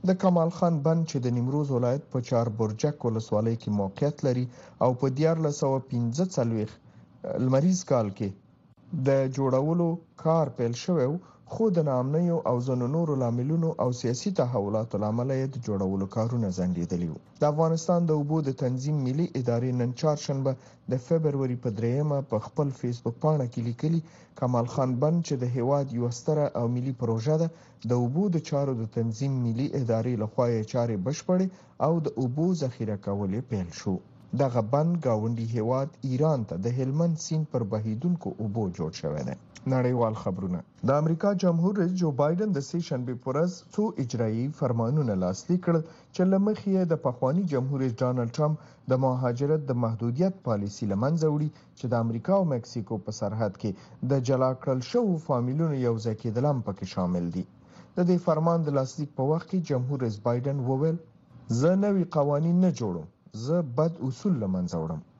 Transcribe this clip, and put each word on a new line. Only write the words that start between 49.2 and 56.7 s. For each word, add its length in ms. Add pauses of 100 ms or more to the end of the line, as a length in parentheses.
د 160
محدودیت 560 (100)
پالیسي 440
له 100
منځه 320
وړي 160 (280)
چې 140
د 20 (100)
امریکا 340
او 160
مکسیکو 500
په 140
سرحد 420
کې 100 (440)
د 160
جلا 200 (120)
کړل 180 (120)
شوو 360
فامیلونو 540
یو 120 (100)
ځای 180
کېدل 280
هم 160
پکې 280